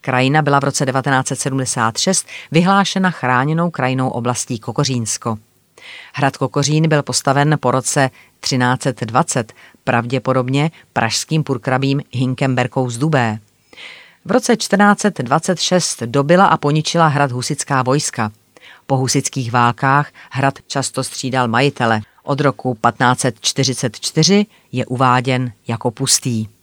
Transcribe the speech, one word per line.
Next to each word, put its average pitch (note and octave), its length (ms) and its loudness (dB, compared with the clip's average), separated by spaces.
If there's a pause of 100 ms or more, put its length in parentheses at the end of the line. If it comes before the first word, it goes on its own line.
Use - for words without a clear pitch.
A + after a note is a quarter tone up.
Krajina C3 420 2
byla C#3+ 180 4
v C3+ 40 -2
roce C#3 220 -2
devatenáct C3 420 0
set C3 120 -6
sedmdesát C3 580 -2
šest - 280 -2 (260)
vyhlášena F#3 580 2
chráněnou D3+ 600 0
krajinnou C3 380 -2
oblastí A#2+ 500 -4
Kokořínsko. A#2+ 800 -4 (760)
Hrad C3+ 220 0
Kokořín D3 520 0
byl D3+ 140 2
postaven C#3+ 580 0
po B2 100 0
roce C3 400 0 (300)
třináct B2+ 420 0
set C3 180 -4
dvacet, A#2+ 520 -2 (320)
pravděpodobně B2+ 880 0 (220)
pražským B2+ 520 -2
purkrabím C3+ 560 -2 (120)
Hinkem C3 420 -2
Berkou B2 360 -2
z A#2 80 -10
Dubé. B2 400 0 (840)
V - 60 -8
roce B3 260 2
čtrnáct G3+ 440 2
set - 180 -2
dvacet D3+ 420 0
šest - 420 0
dobila C#3+ 440 4
a D#3+ 100 4
poničila D#3 500 2
hrad C#3+ 260 2
husitská C3 500 -2
vojska. B2 480 -2 (560)
Po C#3 100 0
husitských C3 560 -2
válkách C3+ 580 2 (200)
hrad C3+ 240 0 (120)
často C3 380 -6
střídal B2+ 440 -2
majitele. A#2 520 2 (220)
Od C#3 180 -4
roku C3 400 0
patnáct A#2+ 400 2
set B2 200 -2
čtyřicet B2+ 600 -4
čtyři G3 460 2 (260)
je B2 140 -4
uváděn B2+ 680 0 (160)
jako A#2 220 -4
pustý. A#2 560 -2 (160)